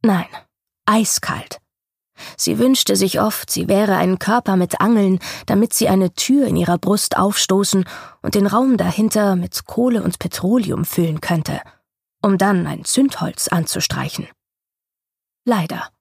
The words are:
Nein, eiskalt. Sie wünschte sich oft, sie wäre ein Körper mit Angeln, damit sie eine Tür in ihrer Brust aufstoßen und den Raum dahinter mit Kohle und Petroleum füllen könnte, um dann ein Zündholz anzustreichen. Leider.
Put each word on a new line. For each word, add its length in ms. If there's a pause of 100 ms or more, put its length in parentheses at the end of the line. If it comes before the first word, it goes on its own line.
Nein, 260 (580)
eiskalt. 720 (760)
Sie 220
wünschte 360
sich 240
oft, 300
sie 180
wäre 280
ein 240
Körper 360
mit 260
Angeln, 380 (260)
damit 280
sie 160
eine 240
Tür 340
in 80
ihrer 220
Brust 400
aufstoßen 680 (360)
und 140
den 120
Raum 300
dahinter 580
mit 300
Kohle 380
und 160
Petroleum 680
füllen 360
könnte, 400 (600)
um 160
dann 300
ein 180
Zündholz 640
anzustreichen. 800 (1160)
Leider. 440 (120)